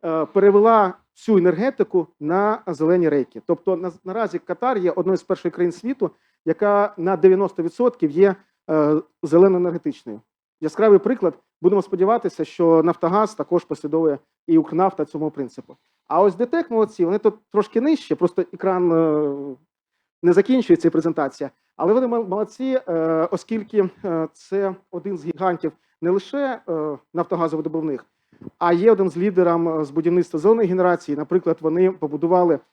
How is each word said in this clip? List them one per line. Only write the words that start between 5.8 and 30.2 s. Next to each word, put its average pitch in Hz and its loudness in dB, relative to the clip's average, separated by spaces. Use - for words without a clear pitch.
яка 202 0
на 180 -2
дев'яносто 185 2
відсотків 170 -2
є, 185 4
е, 151 2
зелено-енергетичною. 165 2
Яскравий 196 4
приклад. 196 0
Будемо 185 2
сподіватися, 190 -2
що 165 2
Нафтогаз 175 -2
також - -4
послідовує 151 -4
і 160 4
Укрнафта 160 -2
цьому 151 -8
принципу. 135 -12
А 170 0
ось 202 2
детек 247 -4
молодці, 214 -2
вони 185 -2
тут 208 0
трошки 208 -2
нижче, 277 -2
просто 175 -2
екран, 180 -2
е, 147 -2
не 170 4
закінчується, 196 2
ця 170 2
презентація. 156 -4
Але 175 0
вони 254 2
мол-, 233 -4
молодці, 214 -4
е, 160 -2
оскільки, 208 -4
е, 165 -4
це 196 -6
один 185 -10
з 147 -16
гігантів 175 -4
не 170 -2
лише, 254 -4
е, 151 -6
нафтогазовидобувних, 160 -6
а 170 0
є 196 4
один 190 2
з 143 -10
лідером, 170 0
е, 151 -4
з 139 -8
будівництва 165 0